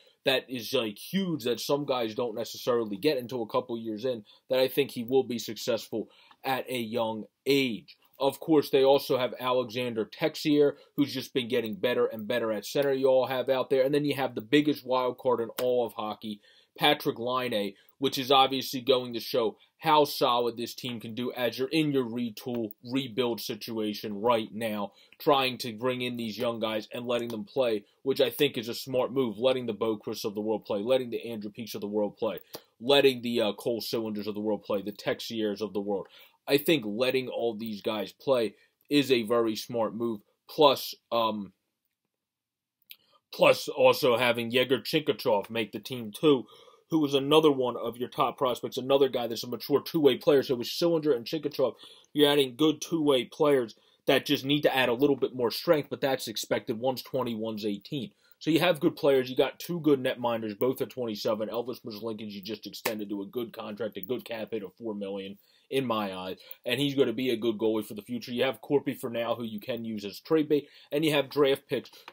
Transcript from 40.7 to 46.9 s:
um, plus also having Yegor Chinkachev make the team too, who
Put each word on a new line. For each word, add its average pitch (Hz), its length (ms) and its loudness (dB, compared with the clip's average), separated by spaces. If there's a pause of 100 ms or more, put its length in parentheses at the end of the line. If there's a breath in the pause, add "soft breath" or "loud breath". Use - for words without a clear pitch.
um, 107 420 0 (1800 soft breath)
plus 143 340 4
also 127 500 6
having 117 340 2
Yegor 123 300 2
Chinkachev 110 680 0
make 113 220 -4
the 113 80 -8
team 117 320 -10
too, 135 340 2 (440 loud breath)
who 160 160 2